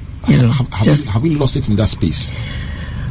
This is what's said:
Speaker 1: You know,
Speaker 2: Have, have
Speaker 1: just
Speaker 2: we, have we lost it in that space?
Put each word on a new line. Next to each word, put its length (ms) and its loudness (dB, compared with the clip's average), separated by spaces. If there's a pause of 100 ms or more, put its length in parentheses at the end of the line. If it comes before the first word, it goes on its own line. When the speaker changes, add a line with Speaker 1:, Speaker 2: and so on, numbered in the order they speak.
(280)
Speaker 1:
You 140 6
know, 60 6
Speaker 2:
Have, 240 0
have 120 -2
Speaker 1:
just 240 4
Speaker 2:
we, 40 -2
have 100 0
we 120 2
lost 220 0
it 120 -2
in 80 2
that 120 2
space? 420 -2 (800)